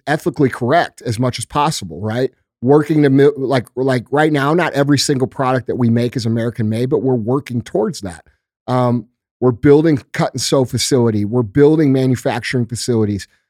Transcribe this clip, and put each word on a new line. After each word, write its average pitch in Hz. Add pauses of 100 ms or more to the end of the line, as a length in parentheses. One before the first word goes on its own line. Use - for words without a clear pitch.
ethically 147
correct 135
as 113
much 123
as -
possible, 147
right? 113 (300)
Working 151
to 139
mi-, 139
like, 131
like, 127
right 151
now, 143
not 165
every 143
single 131
product 131
that 92
we 120
make 117
is 113
American 113
made, 117
but 151
we're 131
working 120
towards 202
that. 85 (400)
Um, 123 (320)
we're 123
building 147 (160)
cut -
and 127
sew 135
facility. 117
We're 120
building 143
manufacturing 127
facilities. 110 (240)